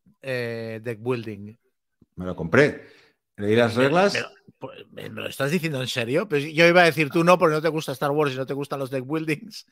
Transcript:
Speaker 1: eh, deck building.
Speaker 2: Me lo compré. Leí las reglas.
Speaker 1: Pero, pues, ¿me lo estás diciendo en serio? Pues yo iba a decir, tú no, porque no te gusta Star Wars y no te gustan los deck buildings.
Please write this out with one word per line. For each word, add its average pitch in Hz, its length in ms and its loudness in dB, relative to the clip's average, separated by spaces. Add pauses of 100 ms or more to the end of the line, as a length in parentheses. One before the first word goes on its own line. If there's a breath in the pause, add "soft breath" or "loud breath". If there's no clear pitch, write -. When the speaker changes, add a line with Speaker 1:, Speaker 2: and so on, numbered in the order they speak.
(220)
Speaker 1:
eh, 117 600 -8
deck 113 180 -8
building. 110 540 -6 (600)
Speaker 2:
Me 90 100 -8
lo 92 100 -4
compré. 113 520 2 (500 loud breath)
Leí 104 180 0
las 117 200 2
reglas. 151 380 2
Speaker 1:
Pero, - 140 -6 (320)
pues, - 320 -16
¿me 104 180 -14
lo 107 180 -12
estás 135 240 -4
diciendo 156 300 -2
en 123 60 -6
serio? 127 420 -2
Pues 147 240 -2
yo 170 140 6
iba 175 140 8
a 170 40 8
decir, 156 240 2
tú 170 140 2
no, 180 160 8
porque 160 160 4
no 156 60 0
te 165 80 2
gusta 151 240 -4
Star 143 180 -2
Wars 147 220 2
y 131 40 -8
no 131 80 -4
te 139 80 -6
gustan 139 260 -6
los 131 120 -6
deck 131 140 -6
buildings. 156 680 -6